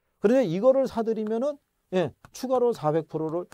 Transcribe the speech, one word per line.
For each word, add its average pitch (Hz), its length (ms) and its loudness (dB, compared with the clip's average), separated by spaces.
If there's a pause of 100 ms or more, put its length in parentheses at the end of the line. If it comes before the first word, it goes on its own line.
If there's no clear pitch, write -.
(200)
그런데 247 260 4
이거를 254 400 2
사들이면은, 226 720 -4 (360)
예, 175 180 0 (200)
추가로 247 400 0
사백 156 360 -2
프로를 160 460 -6